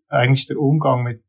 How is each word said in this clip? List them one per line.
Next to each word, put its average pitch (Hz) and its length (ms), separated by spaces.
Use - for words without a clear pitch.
eigentlich 131 400
der 135 100
Umgang 139 460
mit, 120 240